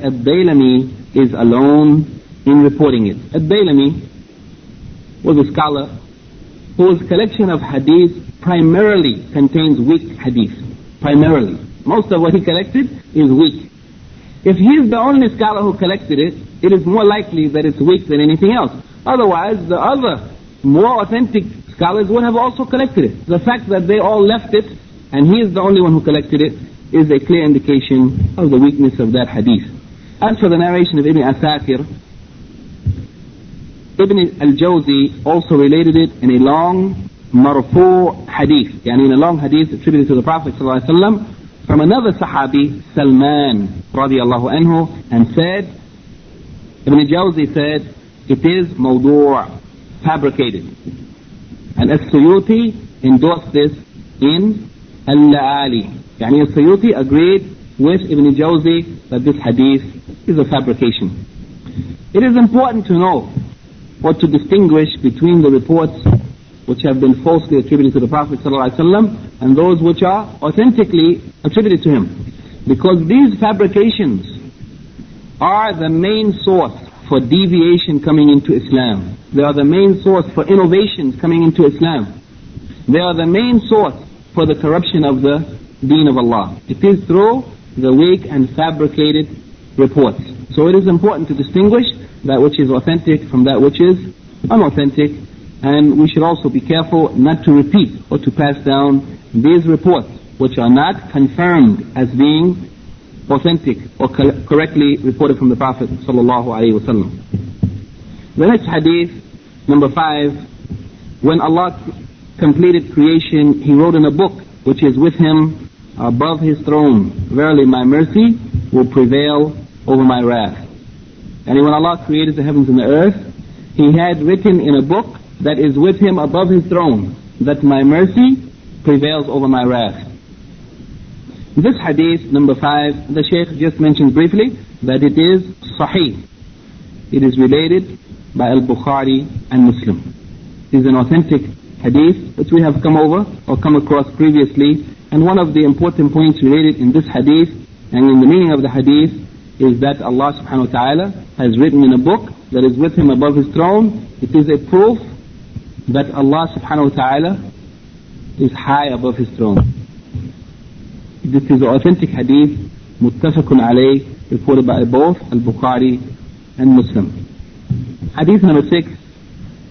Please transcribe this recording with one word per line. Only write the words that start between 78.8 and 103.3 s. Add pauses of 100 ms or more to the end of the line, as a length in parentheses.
They
are
the
main
source
for
innovations
coming
into
Islam. (640)
They
are
the
main
source (380)
for
the
corruption
of
the (280)
deen
of
Allah. (100)
It
is
through (340)
the
weak
and
fabricated (480)
reports. (340)
So
it
is
important
to
distinguish (380)
that
which
is
authentic
from
that
which
is (520)
unauthentic, (500)
and
we
should
also
be
careful
not
to
repeat
or
to
pass (100)
down (140)
these
reports (300)
which
are
not
confirmed (100)
as
being (600)
authentic (220)